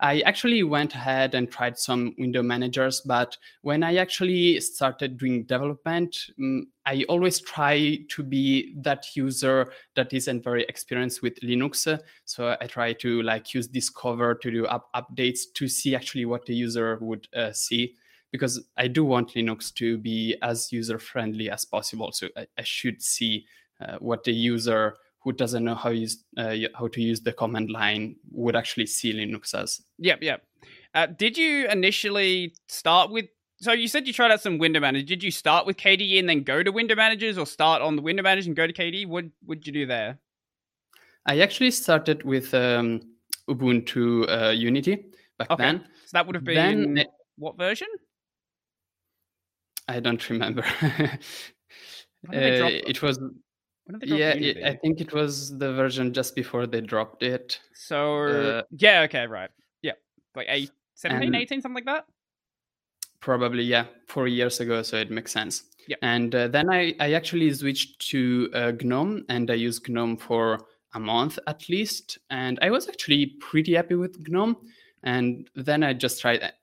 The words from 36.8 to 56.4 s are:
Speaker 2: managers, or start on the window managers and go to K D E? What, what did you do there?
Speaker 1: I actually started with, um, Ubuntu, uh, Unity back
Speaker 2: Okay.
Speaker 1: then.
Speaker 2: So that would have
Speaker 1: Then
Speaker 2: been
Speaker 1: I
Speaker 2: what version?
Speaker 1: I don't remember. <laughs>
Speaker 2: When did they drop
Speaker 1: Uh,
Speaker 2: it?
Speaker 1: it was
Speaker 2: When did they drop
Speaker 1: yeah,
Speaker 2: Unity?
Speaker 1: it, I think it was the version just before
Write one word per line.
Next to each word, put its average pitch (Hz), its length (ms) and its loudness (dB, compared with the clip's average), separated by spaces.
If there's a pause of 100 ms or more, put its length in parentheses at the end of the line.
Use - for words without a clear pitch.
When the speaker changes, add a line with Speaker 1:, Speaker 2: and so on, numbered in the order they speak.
Speaker 2:
managers, 220 420 2
or 165 80 -2
start 156 380 2
on 156 140 0
the 143 40 -2
window 175 220 -2
managers 190 240 2
and 156 100 -4
go 165 100 2
to 170 60 -2
K 170 180 -4
D 196 120 -6
E? - 20 -6
What, 170 220 -6 (180)
what 156 140 -8
did 147 80 -16
you 143 80 -10
do 147 100 -2
there? 123 340 -4 (1080)
Speaker 1:
I 143 140 2
actually 240 320 4
started 156 500 2
with, 131 320 -2
um, 120 480 2 (440)
Ubuntu, 120 800 2
uh, 113 260 2
Unity 135 520 2 (320)
back 113 140 -2
Speaker 2:
Okay. 160 120 2
Speaker 1:
then. 156 220 2 (220)
Speaker 2:
So - 80 -14
that 175 120 4
would 180 80 -8
have 143 120 -6
Speaker 1:
Then 190 480 4
Speaker 2:
been - 60 2
Speaker 1:
I - 60 2 (300)
Speaker 2:
what 156 220 -10
version? 208 300 -2 (2000)
Speaker 1:
I 123 140 -6
don't 117 300 -2
remember. 113 340 -2 (160)
<laughs> - 0 - (1400)
Speaker 2:
When - 180 -4
did 131 140 6
they - 20 4
drop 123 140 4
Speaker 1:
Uh, - 40 2
Speaker 2:
it? - 140 -4
Speaker 1:
it - 140 -4
was 135 160 2
Speaker 2:
When - 800 -16
did - 20 -12
they 262 60 -10
drop 151 120 2
Speaker 1:
yeah, 151 160 4
Speaker 2:
Unity? 147 260 -2
Speaker 1:
it, - 60 -2
I 139 100 -2
think 160 260 0
it 156 100 -8
was 143 460 -2
the 135 160 -2
version 131 400 0
just 127 200 -2
before 123 320 -2